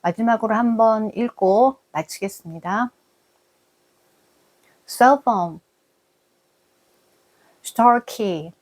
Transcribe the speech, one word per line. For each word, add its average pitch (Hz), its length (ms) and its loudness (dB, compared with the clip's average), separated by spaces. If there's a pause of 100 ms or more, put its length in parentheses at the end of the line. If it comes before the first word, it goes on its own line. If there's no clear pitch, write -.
마지막으로 220 520 -2
한번 220 600 0
읽고 233 600 2 (120)
마치겠습니다. 180 1000 -8 (1900)
cell 269 340 4
phone, 175 380 -4 (2000)
store 240 420 2
key 175 560 -6